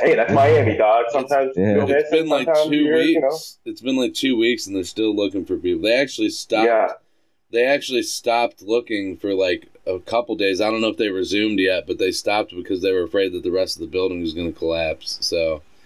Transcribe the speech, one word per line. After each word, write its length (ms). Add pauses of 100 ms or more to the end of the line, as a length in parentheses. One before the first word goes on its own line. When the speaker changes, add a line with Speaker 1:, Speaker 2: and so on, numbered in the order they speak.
Speaker 1:
hey, 60
that's 180
Miami, 420
dog. 280
Speaker 2:
It's 100
Speaker 1:
Sometimes 420
Speaker 3:
Yeah. 200
Speaker 1:
you'll 120
miss 140
Speaker 2:
It's 80
been, 160
Speaker 1:
it, 40
Speaker 2:
like, 160
Speaker 1:
sometimes 240
Speaker 2:
two 80
Speaker 1:
you, 180
Speaker 2:
weeks. 180
Speaker 1:
you 80
know. 160 (340)
Speaker 2:
It's 100
been, 160
like, 180
two 240
weeks, 260
and 100
they're 100
still 300
looking 300
for 120
people. 260
They 100
actually 360
stopped. 360
Speaker 1:
Yeah. 220 (640)
Speaker 2:
They 140
actually 360
stopped 600
looking 540
for, 180
like, 320 (200)
a 120
couple 360
days. 240
I 120
don't 100
know 60
if 100
they 120
resumed 500
yet, 260
but 140
they 120
stopped 440
because 260
they 100
were 120
afraid 300
that 100
the 80
rest 240
of 60
the 60
building 340
was 120
gonna 180
collapse. 680
So 400 (240)